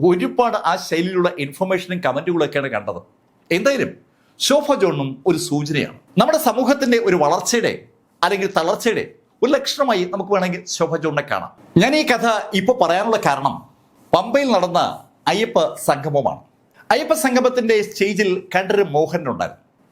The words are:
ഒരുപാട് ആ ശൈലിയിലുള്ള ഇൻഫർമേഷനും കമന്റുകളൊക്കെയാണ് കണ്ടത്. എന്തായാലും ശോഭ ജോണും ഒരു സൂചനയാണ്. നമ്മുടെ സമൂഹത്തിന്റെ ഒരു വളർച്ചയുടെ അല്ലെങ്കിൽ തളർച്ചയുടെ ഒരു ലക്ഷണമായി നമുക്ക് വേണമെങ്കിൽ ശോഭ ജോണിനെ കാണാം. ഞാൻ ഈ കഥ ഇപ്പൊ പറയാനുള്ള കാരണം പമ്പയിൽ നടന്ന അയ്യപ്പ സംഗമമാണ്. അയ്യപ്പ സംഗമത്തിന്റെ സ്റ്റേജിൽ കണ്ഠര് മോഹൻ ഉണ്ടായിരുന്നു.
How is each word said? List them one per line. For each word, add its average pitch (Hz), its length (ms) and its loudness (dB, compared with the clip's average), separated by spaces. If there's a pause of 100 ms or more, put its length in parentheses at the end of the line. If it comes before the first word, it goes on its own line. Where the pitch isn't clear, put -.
ഒരുപാട് 220 500 0 (140)
ആ - 20 0 (140)
ശൈലിയിലുള്ള 175 420 0 (140)
ഇൻഫർമേഷനും 185 640 -4
കമന്റുകളൊക്കെയാണ് 143 680 -2
കണ്ടത്. 101 260 -6 (560)
എന്തായാലും 247 340 0 (560)
ശോഭ 294 340 2
ജോണും 143 280 0 (200)
ഒരു 160 180 2
സൂചനയാണ്. 147 500 -4 (220)
നമ്മുടെ 294 280 2
സമൂഹത്തിന്റെ 240 500 2 (100)
ഒരു 180 160 4
വളർച്ചയുടെ 175 500 0 (500)
അല്ലെങ്കിൽ 190 340 0
തളർച്ചയുടെ 175 480 0 (380)
ഒരു 269 120 4
ലക്ഷണമായി 233 480 0 (100)
നമുക്ക് 190 220 -6
വേണമെങ്കിൽ 180 260 -2 (140)
ശോഭ 160 280 -2
ജോണിനെ 151 280 -2
കാണാം. 90 200 -4 (300)
ഞാൻ 240 180 4
ഈ - 20 2 (100)
കഥ 226 160 0 (320)
ഇപ്പൊ 196 220 2
പറയാനുള്ള 190 460 2
കാരണം 135 280 0 (580)
പമ്പയിൽ 233 420 2
നടന്ന 175 240 2 (520)
അയ്യപ്പ 202 280 0 (280)
സംഗമമാണ്. 139 540 0 (500)
അയ്യപ്പ 302 220 0 (120)
സംഗമത്തിന്റെ 247 520 2 (100)
സ്റ്റേജിൽ 196 420 0 (240)
കണ്ഠര് 190 320 2 (100)
മോഹൻ 156 360 0
ഉണ്ടായിരുന്നു. 90 320 -6 (280)